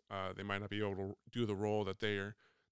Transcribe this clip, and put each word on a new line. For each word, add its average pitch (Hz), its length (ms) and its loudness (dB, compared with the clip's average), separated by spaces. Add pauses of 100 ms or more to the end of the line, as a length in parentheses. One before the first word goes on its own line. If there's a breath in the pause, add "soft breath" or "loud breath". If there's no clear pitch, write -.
(120)
Uh, 95 240 -2
they 95 80 -6
might 101 160 0
not 101 100 -4
be 101 100 -2
able 101 160 2
to 98 200 -4 (160)
do 120 140 2
the 104 100 2
role 104 300 2
that 95 160 -2
they 104 160 2
are, 101 180 -2 (360 soft breath)